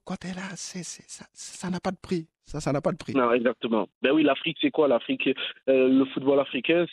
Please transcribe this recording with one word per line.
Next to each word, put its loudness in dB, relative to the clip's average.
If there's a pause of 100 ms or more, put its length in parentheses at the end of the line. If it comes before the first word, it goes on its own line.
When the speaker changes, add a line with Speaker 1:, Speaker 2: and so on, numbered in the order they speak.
Speaker 1:
côté-là. -10 (140)
C'est, -10
c'est, -14
ça, -18
ça -10
n'a -4
pas -4
de -12
prix. -4 (200)
Ça, -10
ça -2
n'a 0
pas 0
de -2
prix. -8
Speaker 2:
Non, 2
exactement. 0 (160)
Ben 2
oui, 4
l'Afrique, 0
c'est 0
quoi 4
l'Afrique ? 0 (400)
Euh, 6
le 6
football 2
africain, 0